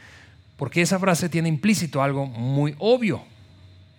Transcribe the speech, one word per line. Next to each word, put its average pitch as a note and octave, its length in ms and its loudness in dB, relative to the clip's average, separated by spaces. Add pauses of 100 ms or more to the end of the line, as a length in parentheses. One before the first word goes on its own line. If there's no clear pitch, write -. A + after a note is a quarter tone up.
(560)
porque C#3+ 260 -2
esa F3+ 180 2
frase F3+ 280 0
tiene E3 220 0
implícito D#3 520 0
algo C#3 260 0
muy C#3 520 -2
obvio. G#3+ 460 2 (720)